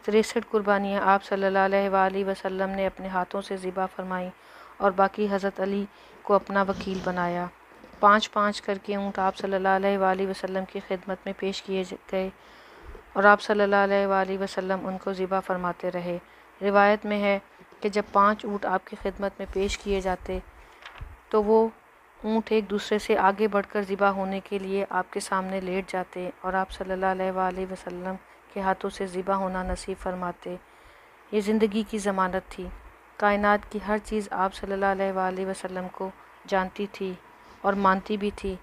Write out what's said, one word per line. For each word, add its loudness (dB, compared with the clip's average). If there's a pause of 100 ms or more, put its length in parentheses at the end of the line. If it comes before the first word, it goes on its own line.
तिरसठ 2
कुर्बानियाँ 2
आप 6
सल्लल्लाहु 2
अलैहि 2
वसल्लम -2
ने -2
अपने -6
हाथों -4
से -8
ज़िबा -4
फरमाईं -6 (500)
और 4
बाकी 2
हज़रत -2
अली -2 (380)
को 4
अपना 2
वकील -4
बनाया। -2 (520)
पाँच 8
पाँच -2
करके -4
ऊँट -4
आप 2
सल्लल्लाहु 2
अलैहि 2
वसल्लम -4
की -10
खिदमत -6
में -8
पेश -4
किए -4
ज-, -10 (140)
गए -2 (880)
और 4
आप 10
सल्लल्लाहु 4
अलैहि 2
वसल्लम -4
उनको -6
ज़िबा -2
फरमाते -4
रहे। -4 (420)
रिवायत 4
में 0
है 2 (400)
कि 0
जब -2
पाँच 4
ऊँट -4
आपकी -2
खिदमत -6
में -10
पेश -2
किए -2
जाते, -4 (920)
तो 4
वो 4 (480)
ऊँट -2
एक 2
दूसरे 0
से 2
आगे 4
बढ़कर -2
ज़िबा 2
होने -2
के -6
लिए -2
आपके -4
सामने -2
लेट -4
जाते -6 (140)
और -2
आप 0
सल्लल्लाहु -2
अलैहि -2
वसल्लम -8 (380)
के -6
हाथों -2
से -6
ज़िबा -2
होना -2
नसीब -6
फरमाते। -8 (720)
ये 2
ज़िंदगी 2
की -6
ज़मानत 0
थी। -10 (500)
कायनात 4
की -8
हर -2
चीज़ -4
आप 0
सल्लल्लाहु 0
अलैहि -2
वसल्लम -6
को -8 (360)
जानती -2
थी -8 (480)
और 4
मानती 2
भी -2
थी -8